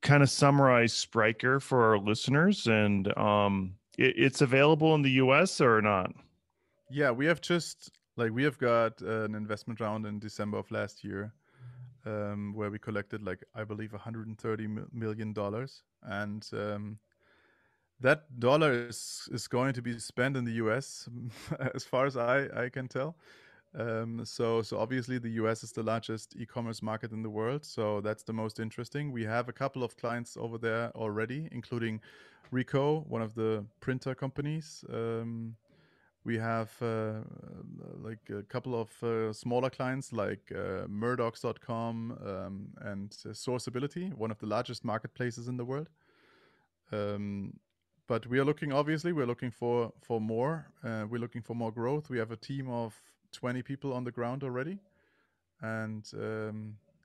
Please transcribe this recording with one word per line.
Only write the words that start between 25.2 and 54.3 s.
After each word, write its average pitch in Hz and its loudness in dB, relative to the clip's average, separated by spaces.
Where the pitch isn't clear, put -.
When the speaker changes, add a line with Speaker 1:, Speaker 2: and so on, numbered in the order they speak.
Speaker 2:
U 113 0
S 113 0
is 117 -12
the 113 -4
largest 110 -4
e-commerce 113 -8
market 110 -4
in 110 -6
the 110 -4
world, 117 -2
so 107 -2
that's 107 -2
the 113 -6
most 110 -4
interesting. 123 -6
We 117 -4
have 120 0
a 123 -8
couple 135 -4
of 113 -6
clients 120 -4
over 117 -6
there 113 0
already, 113 -4
including 113 -2
Ricoh, 139 2
one 117 -2
of 110 -6
the 110 0
printer 131 -2
companies. 147 -6
Um, 113 -4
we 113 -2
have, 113 -2
uh, 110 -2
like, 113 -10
a 104 -6
couple 123 -4
of, 110 -4
uh, 113 0
smaller 123 0
clients 131 -6
like, 101 -4
uh, 95 -4
Murdochs 117 -2
dot 117 -4
com, 117 -6
um, 98 -8
and, 101 -8
uh, 110 -10
Sourceability, 127 -6
one 110 -6
of 107 -10
the 110 -10
largest 113 -4
marketplaces 120 -4
in 123 -6
the 120 -6
world. 139 -6
Um, 101 -4
but 113 -2
we 127 2
are 135 4
looking, 147 0
obviously, 151 0
we're 147 0
looking 120 -2
for, 120 0
for 117 -2
more. 127 -2
Uh, 110 -4
we're 117 -4
looking 120 -8
for 113 -8
more 117 -4
growth. 131 -2
We 123 -2
have 110 -2
a 110 -10
team 139 -8
of 117 -4
twenty 127 -4
people 139 -6
on 127 -4
the 123 -6
ground 123 -4